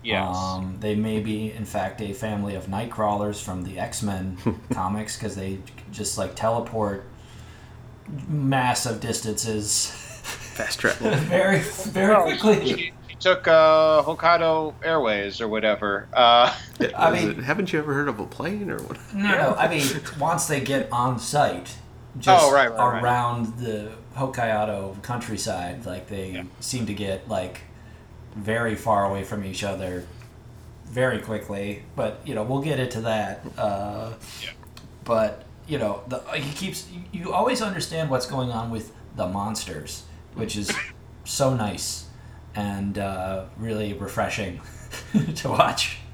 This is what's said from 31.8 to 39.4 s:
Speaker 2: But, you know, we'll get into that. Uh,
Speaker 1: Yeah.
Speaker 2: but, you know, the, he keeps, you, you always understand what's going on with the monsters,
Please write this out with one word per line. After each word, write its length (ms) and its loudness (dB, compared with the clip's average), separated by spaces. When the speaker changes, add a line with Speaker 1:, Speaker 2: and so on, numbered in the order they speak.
Speaker 2:
But, 280 -2
you 100 -6
know, 80 -2
we'll 180 0
get 180 0
into 220 -2
that. 440 -2
Uh, 560 -2
Speaker 1:
Yeah. 80 -10
Speaker 2:
but, 400 2
you 100 -2
know, 300 -2
the, 120 -4
he 200 -4
keeps, 360 -6
you, 120 -12
you 220 -6
always 280 4
understand 480 -2
what's 160 2
going 260 -2
on 200 -4
with 200 -6
the 120 -2
monsters, 760 -4